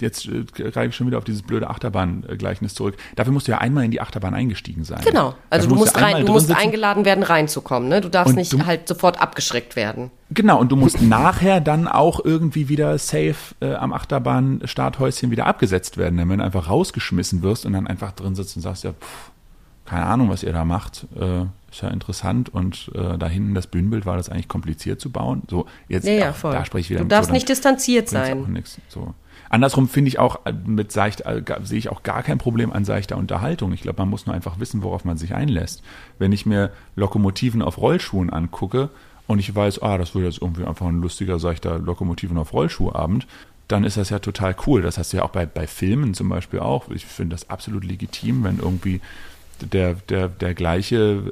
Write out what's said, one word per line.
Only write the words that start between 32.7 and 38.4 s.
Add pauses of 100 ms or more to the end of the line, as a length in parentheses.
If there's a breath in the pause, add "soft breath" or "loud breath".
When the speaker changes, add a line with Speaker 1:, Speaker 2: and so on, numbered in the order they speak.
Speaker 1:
an
seichter
Unterhaltung.
Ich
glaub,
man
muss
nur
einfach
wissen,
worauf
man
sich
einlässt. (360 loud breath)
Wenn
ich
mir (260 soft breath)
Lokomotiven
auf
Rollschuhen
angucke (380 soft breath)